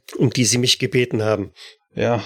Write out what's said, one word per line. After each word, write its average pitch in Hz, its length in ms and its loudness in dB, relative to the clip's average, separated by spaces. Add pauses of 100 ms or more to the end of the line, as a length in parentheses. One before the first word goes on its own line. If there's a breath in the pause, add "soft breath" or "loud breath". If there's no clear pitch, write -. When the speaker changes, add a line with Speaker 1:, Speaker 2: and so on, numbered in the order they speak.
(160)
Speaker 1:
um 131 140 2
die 127 140 0
Sie 123 140 2
mich 123 200 2
gebeten 123 440 0
haben? 104 300 0 (420 loud breath)
Speaker 2:
Ja, 113 320 0